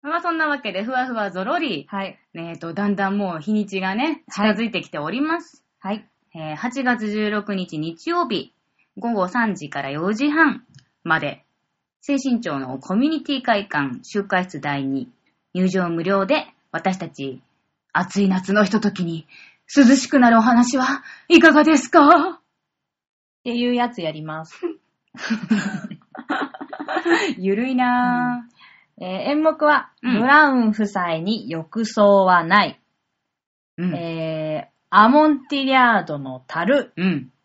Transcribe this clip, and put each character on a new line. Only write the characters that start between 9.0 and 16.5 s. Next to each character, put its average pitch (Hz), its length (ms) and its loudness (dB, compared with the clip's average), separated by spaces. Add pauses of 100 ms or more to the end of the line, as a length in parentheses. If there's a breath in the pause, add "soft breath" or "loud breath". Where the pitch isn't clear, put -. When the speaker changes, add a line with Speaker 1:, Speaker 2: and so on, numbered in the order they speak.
Speaker 1:
後 185 160 -2
三 220 260 -2
時 147 160 -12
か 139 120 -8
ら 135 80 -8
四 170 220 -4
時 269 180 -2
半 302 340 0 (400)
ま 160 160 0
で、 - 240 -8 (560)
西 285 180 -2
新 247 220 0
町 151 180 -6
の 131 200 -8
コ 185 180 -6
ミ 262 100 2
ュ 320 40 2
ニ 320 120 -4
テ 285 120 -6
ィ 254 80 -6
会 208 260 -2
館、 139 340 -4
集 202 220 -6
会 185 180 0
室 170 180 -10
第 143 240 -6
二、 135 240 -6 (460)
入 185 140 0
場 180 200 0
無 165 140 -4
料 196 240 0
で、 285 260 -2 (200)